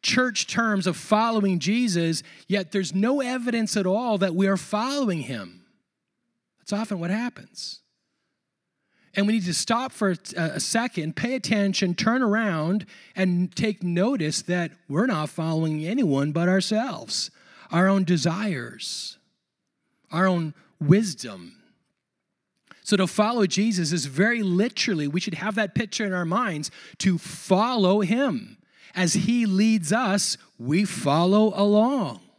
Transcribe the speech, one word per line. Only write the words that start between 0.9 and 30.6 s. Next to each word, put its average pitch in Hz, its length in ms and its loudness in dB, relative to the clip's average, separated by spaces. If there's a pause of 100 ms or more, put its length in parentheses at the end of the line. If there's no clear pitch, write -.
following 214 600 2
Jesus, 170 640 0 (240)
yet 190 260 -2
there's 185 220 -2
no 254 280 2
evidence 240 520 -2
at 196 120 0
all 214 320 0
that 180 160 0
we 190 120 4
are 190 120 2
following 220 640 -2
him. 95 420 -10 (960)
That's - 160 -8
often 208 260 -6
what 170 100 -4
happens. - 720 -8 (1300)
And 202 120 2
we 220 80 2
need 202 100 0
to 175 100 -2
stop 247 380 -2
for 196 180 0
a, - 300 -6
a 156 200 -2
second, 226 560 -2
pay 247 180 -4
attention, 196 600 0
turn 247 280 2
around, 202 600 0 (320)
and 180 400 2
take 214 260 -2
notice 175 600 0
that 175 300 -2 (160)
we're 165 180 0
not 156 240 -2
following 160 560 -2
anyone 151 460 0
but 170 180 2
ourselves, 214 800 -2 (400)
our 180 180 4
own 196 160 2
desires, 165 1120 -4 (960)
our 175 140 2
own 165 260 0 (260)
wisdom. 143 840 2 (1200)
So 202 160 2
to 185 80 2
follow 214 400 0
Jesus 180 440 0
is 160 140 -2
very 208 380 0
literally, 185 680 0
we 165 120 -2
should 175 140 -6
have 202 200 -6
that 202 200 -2
picture 220 300 -2
in 190 80 -2
our 180 140 -2
minds, 175 440 -2 (280)
to 185 180 2
follow 208 840 2
him. 190 560 -2 (380)
As 180 180 0
he 240 300 2
leads 196 480 2
us, 208 440 0 (200)
we 156 280 0